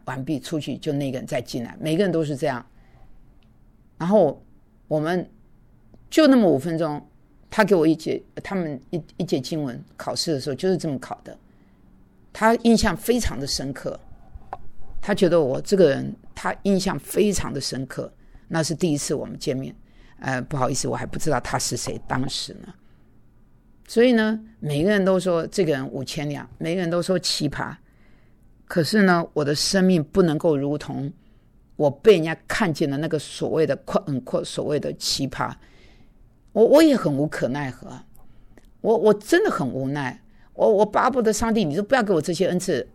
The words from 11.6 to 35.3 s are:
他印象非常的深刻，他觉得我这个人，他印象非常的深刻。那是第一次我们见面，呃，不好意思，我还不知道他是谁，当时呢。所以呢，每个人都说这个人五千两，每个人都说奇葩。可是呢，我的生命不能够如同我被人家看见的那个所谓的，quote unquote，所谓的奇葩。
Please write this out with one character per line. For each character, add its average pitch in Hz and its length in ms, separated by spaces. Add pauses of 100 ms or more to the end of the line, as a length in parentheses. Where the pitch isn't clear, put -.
他 220 240
印 233 200
象 190 180
非 233 240
常 - 200
的 139 80
深 139 260
刻， - 260 (1000)
他 202 140
觉 190 120
得 165 140
我 139 200
这 202 140
个 180 140
人， 135 260 (200)
他 - 280
印 196 160
象 180 200
非 208 340
常 - 180
的 139 80
深 131 280
刻。 - 240 (360)
那 165 140
是 156 140
第 165 160
一 147 60
次 147 180
我 120 100
们 117 140
见 131 180
面， 131 180 (440)
呃， 131 240
不 - 120
好 127 140
意 139 40
思， 131 140
我 123 80
还 139 80
不 - 140
知 - 140
道 123 80
他 - 180
是 - 180
谁， - 320
当 139 220
时 - 260
呢。 - 160 (1160)
所 226 160
以 254 80
呢， 220 280 (200)
每 147 240
个 202 80
人 202 120
都 185 160
说 170 280
这 196 180
个 156 60
人 135 180
五 131 140
千 147 260
两， 131 180 (120)
每 160 160
个 190 60
人 170 80
都 175 120
说 180 160
奇 - 320
葩。 - 260 (920)
可 - 180
是 208 180
呢， 175 320
我 151 100
的 147 120
生 185 280
命 185 200
不 185 180
能 160 160
够 156 180
如 143 220
同 139 340 (640)
我 147 140
被 208 240
人 165 100
家 160 140 (100)
看 190 240
见 151 160
的 139 100
那 156 100
个 156 100
所 - 320
谓 156 160
的， 135 140
quote - 260
unquote， 151 380
所 - 220
谓 143 140
的 147 140
奇 - 340
葩。 123 240 (1000)